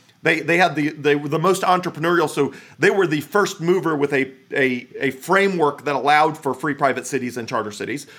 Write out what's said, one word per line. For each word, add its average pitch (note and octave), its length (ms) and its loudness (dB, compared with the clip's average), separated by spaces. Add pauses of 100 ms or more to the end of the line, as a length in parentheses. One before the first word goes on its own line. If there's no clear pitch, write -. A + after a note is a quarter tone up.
(240)
They, D#3 180 2
they E3+ 160 0
had E3+ 180 4
the, D3+ 140 0
they D3 260 0
were D3 140 -4
the D#3 100 0
most F#3 240 2
entrepreneurial, F3 640 0
so C#3 240 -2 (240)
they F#3 140 4
were G3 160 2
the D3+ 140 -2
first - 380 0
mover E3 380 0
with C#3+ 160 0
a, C3+ 180 0 (200)
a, B2+ 360 0 (120)
a C3+ 100 -2
framework E3+ 760 0
that C#3+ 100 -2
allowed D3+ 420 4
for C3 160 -4
free C#3+ 220 -6
private C3 320 -2
cities B2 300 -6
and A2+ 120 -8
charter G#2+ 220 -4
cities, G#2 340 -8 (140)